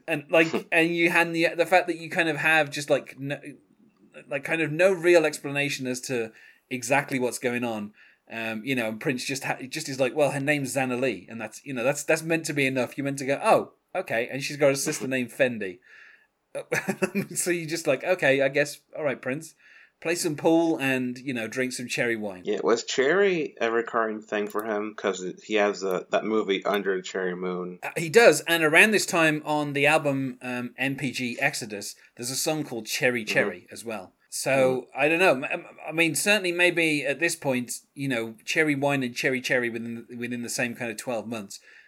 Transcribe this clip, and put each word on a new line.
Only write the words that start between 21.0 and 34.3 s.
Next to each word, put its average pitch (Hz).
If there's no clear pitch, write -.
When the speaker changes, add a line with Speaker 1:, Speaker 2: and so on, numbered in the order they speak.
Speaker 1:
you 131
know, 113
drink 127
some 123
cherry 120
wine." 101
Speaker 2:
Yeah, 101
was 113
cherry 170
a 117
recurring 113
thing 104
for 104
him? 107
'Cause 92
he 107
has 101
a, 92
that 98
movie 98
Under 95
the 92
Cherry 92
Moon. 90
Speaker 1:
Uh, -
he 165
does, 165
and 165
around 170
this 196
time 156
on 151
the 143
album, 139
um, 123
N 135
P 139
G 123
Exodus, 107
there's 123
a 135
song 156
called 113
Cherry 123
Speaker 2:
Mm-hmm. 107
Speaker 1:
Cherry 104
as 104
well. 104
So, 131